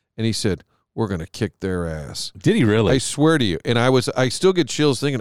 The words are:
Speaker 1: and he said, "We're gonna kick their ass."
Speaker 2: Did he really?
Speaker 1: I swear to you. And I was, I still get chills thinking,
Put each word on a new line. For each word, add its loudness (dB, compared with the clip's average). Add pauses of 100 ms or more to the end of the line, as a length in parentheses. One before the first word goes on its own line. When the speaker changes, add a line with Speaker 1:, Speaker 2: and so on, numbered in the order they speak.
(160)
Speaker 1:
and -2
he 0
said, -2 (300)
"We're -2
gonna -6
kick -8
their -4
ass." -10 (100)
Speaker 2:
Did 2
he 4
really? 4
Speaker 1:
I 2
swear 2
to 0
you. 0
And 0
I 2
was, 2
I 0
still 2
get 0
chills 0
thinking, -4